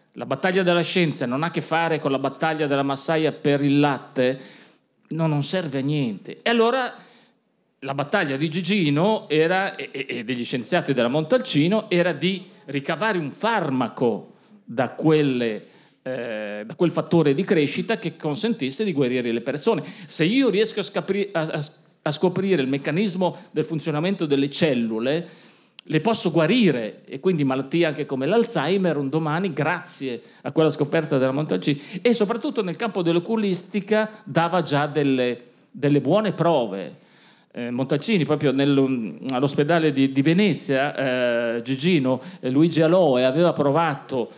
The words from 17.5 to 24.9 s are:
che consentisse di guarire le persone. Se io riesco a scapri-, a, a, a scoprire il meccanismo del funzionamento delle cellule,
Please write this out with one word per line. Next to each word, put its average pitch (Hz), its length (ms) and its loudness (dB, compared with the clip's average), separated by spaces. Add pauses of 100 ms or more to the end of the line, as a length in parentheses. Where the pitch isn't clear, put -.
che 160 180 -8
consentisse 165 680 -4
di 196 80 -2
guarire 123 400 0
le 117 80 -2
persone. 147 420 -2 (240)
Se - 180 -2
io 240 260 4
riesco 208 300 0
a - 20 -4
scapri-, 196 500 -4
a, 165 80 0
a, 156 240 -4 (380)
a 151 100 -2
scoprire 185 480 2
il 131 80 0
meccanismo 165 680 0 (140)
del 151 140 -2
funzionamento 165 600 -2
delle 139 240 2
cellule, 131 880 -2 (460)